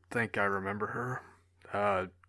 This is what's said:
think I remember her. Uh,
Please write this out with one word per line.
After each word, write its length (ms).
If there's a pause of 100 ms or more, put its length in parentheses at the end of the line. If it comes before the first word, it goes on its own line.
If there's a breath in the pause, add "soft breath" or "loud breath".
(100)
think 280
I 60
remember 420
her. 360 (520 loud breath)
Uh, 320 (220)